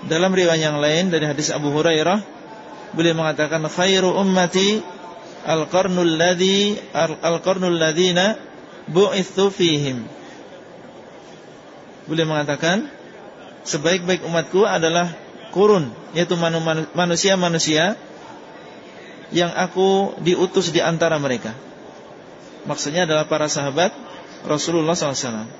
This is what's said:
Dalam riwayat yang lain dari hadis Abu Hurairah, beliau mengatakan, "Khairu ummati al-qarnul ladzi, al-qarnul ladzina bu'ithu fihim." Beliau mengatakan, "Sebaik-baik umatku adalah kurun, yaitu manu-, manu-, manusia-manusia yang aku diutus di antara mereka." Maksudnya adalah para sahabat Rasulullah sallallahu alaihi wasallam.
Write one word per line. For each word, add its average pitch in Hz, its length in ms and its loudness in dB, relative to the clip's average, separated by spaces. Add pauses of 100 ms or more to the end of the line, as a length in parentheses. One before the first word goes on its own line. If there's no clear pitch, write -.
Dalam 170 240 2
riwayat 170 320 4
yang 151 160 0
lain 156 320 2
dari 156 160 0
hadis 151 240 -2
Abu 147 240 -2
Hurairah, 160 480 2 (720)
beliau 165 240 2
mengatakan, 156 480 0
"Khairu 185 480 2
ummati 190 640 2 (640)
al-qarnul 175 760 2
ladzi, 190 600 2 (420)
al-qarnul 175 560 0
ladzina 175 600 2 (480)
bu'ithu 185 640 2
fihim." 143 560 0 (2000)
Beliau 160 180 0
mengatakan, 156 640 0 (720)
"Sebaik-baik 175 640 0
umatku 170 400 2
adalah 170 480 2 (400)
kurun, 185 400 4 (160)
yaitu 175 240 0
manu-, 165 240 0
manu-, 160 320 -2
manusia-manusia 175 1040 2 (1400)
yang 175 240 0
aku 190 640 0
diutus 170 560 2
di 170 80 2
antara 160 400 2
mereka." 113 320 -4 (1120)
Maksudnya 147 400 -2
adalah 151 240 0
para 151 160 0
sahabat 147 480 0 (480)
Rasulullah 165 560 0
sallallahu 143 160 -2
alaihi 127 140 -6
wasallam. 113 300 -8